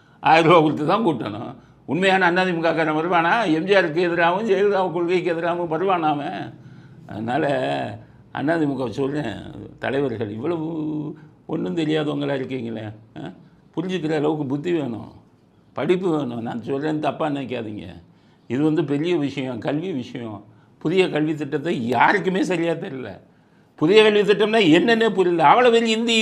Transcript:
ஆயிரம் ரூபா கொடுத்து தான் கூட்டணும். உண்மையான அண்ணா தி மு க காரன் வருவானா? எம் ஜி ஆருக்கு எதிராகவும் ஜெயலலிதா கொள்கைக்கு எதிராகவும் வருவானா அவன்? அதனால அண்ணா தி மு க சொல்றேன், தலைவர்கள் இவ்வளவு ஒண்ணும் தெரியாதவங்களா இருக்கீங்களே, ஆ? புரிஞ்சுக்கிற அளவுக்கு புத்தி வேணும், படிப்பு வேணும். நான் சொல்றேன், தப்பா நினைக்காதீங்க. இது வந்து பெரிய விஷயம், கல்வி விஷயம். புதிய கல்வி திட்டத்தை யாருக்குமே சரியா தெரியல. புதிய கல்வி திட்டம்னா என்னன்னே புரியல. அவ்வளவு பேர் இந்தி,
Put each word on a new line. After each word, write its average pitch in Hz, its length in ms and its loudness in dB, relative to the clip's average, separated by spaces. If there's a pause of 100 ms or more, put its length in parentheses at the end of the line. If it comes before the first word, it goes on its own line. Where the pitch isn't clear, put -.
(220)
ஆயிரம் 160 280 4
ரூபா 170 120 8
கொடுத்து 151 240 -2
தான் 208 200 2
கூட்டணும். 113 460 -4 (320)
உண்மையான 185 420 2
அண்ணா 180 180 2
தி 185 80 0
மு 170 80 -4
க 165 140 0
காரன் 156 240 0
வருவானா? 170 320 0 (240)
எம் 165 140 0
ஜி 196 60 2
ஆருக்கு 175 340 2
எதிராகவும் 175 400 2
ஜெயலலிதா 196 320 2 (120)
கொள்கைக்கு 175 400 0
எதிராகவும் 170 400 -4
வருவானா 170 420 0
அவன்? 139 220 -6 (680)
அதனால 117 380 -4 (880)
அண்ணா 147 240 -2
தி 156 100 0
மு 139 100 -2
க 127 140 -4
சொல்றேன், 135 500 -4 (380)
தலைவர்கள் 113 520 -2
இவ்வளவு 156 380 -6 (800)
ஒண்ணும் 175 300 -6
தெரியாதவங்களா 147 600 -2
இருக்கீங்களே, 117 480 -8 (300)
ஆ? - 160 -12 (420)
புரிஞ்சுக்கிற 160 400 -4
அளவுக்கு 151 320 -2
புத்தி 147 260 -4
வேணும், 131 380 -4 (640)
படிப்பு 180 440 0
வேணும். 120 260 -6
நான் 117 200 -8
சொல்றேன், 151 460 -4
தப்பா 151 200 -2
நினைக்காதீங்க. 117 580 -6 (640)
இது 131 120 0
வந்து 156 220 2
பெரிய 143 320 -2
விஷயம், 131 420 -4
கல்வி 156 340 -4
விஷயம். 117 480 -10 (380)
புதிய 175 320 2
கல்வி 156 240 0
திட்டத்தை 147 400 -4 (120)
யாருக்குமே 165 560 2
சரியா 170 300 -2
தெரியல. 131 400 -8 (640)
புதிய 190 240 6
கல்வி 208 200 6
திட்டம்னா 208 380 4 (180)
என்னன்னே 226 320 4
புரியல. 175 340 2
அவ்வளவு 226 300 8
பேர் 233 200 2
இந்தி, 233 280 0